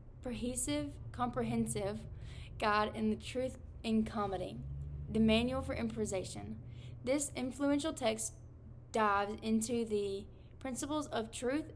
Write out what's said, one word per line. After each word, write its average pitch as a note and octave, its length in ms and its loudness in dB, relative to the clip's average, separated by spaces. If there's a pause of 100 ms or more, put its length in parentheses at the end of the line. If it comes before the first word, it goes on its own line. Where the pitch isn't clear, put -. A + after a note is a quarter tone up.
(240)
comprehensive, B3+ 680 -2 (220)
comprehensive A3+ 840 0 (600)
guide G#3+ 340 4
in A3 160 2
the G#3+ 60 4
truth B3+ 420 -2 (240)
in A3 220 4
comedy, G3+ 540 -2 (500)
the G#3+ 120 2
manual A#3 420 6
for C4+ 140 -2
improvisation. G#3 840 -2 (460)
This C#4+ 320 2
influential C#4+ 580 2
text A3 400 0 (580)
dives G#3 520 4
into A3+ 420 2
the G3+ 400 0 (320)
principles C#4 500 -2
of A3 240 -4
truth C#4 440 -2